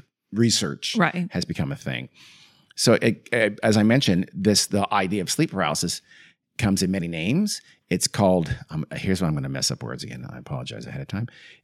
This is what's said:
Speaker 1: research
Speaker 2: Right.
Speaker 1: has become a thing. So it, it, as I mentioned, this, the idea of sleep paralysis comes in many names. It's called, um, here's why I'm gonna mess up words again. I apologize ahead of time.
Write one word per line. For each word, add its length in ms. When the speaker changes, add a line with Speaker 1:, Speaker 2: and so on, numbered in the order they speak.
Speaker 1:
research 640
Speaker 2:
Right. 340
Speaker 1:
has 160
become 260
a 40
thing. 340
So 240
it, 320
it, 300
as 160
I 40
mentioned, 520
this, 320
the 260
idea 300
of 80
sleep 220
paralysis 500
comes 240
in 80
many 180
names. 540
It's 180
called, 480
um, 240
here's 300
why 60
I'm 60
gonna 140
mess 220
up 120
words 220
again. 260
I 80
apologize 480
ahead 140
of 80
time. 200